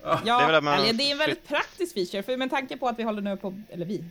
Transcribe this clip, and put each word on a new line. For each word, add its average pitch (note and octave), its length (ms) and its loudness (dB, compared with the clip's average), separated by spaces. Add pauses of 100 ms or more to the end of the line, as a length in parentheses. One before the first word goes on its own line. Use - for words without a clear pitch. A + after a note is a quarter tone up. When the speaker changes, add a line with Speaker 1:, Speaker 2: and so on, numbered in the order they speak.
Speaker 1:
Ja. D3+ 220 0
Speaker 2:
Ja, A#3 120 4
Speaker 3:
Det B3 60 6
är A#3+ 40 6
väl D#3+ 80 6
att D3+ 80 6
man D3 160 4
Speaker 2:
eller A3 140 4
det A3+ 100 0
är C#4+ 80 2
en C#4+ 60 -2
väldigt D4+ 200 0
Speaker 3:
flytt- - 120 -18
Speaker 2:
praktisk E4+ 440 -2
feature. G3 300 -2
För B3+ 140 -4
med C4+ 120 -2
tanke C4+ 280 -4
på C4 100 -2
att A#3 120 -2
vi A3+ 40 -4
håller G#3+ 180 -2
nu G3 160 -2
på, G3 320 -8
eller E3+ 160 -8
vi, E3+ 260 -6